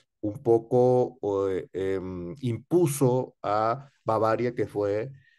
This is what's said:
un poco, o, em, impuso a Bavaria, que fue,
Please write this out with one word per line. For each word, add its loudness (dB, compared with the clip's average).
un -6
poco, 2
o, 0
em, -6
impuso 0
a 0
Bavaria, 0
que -2
fue, -2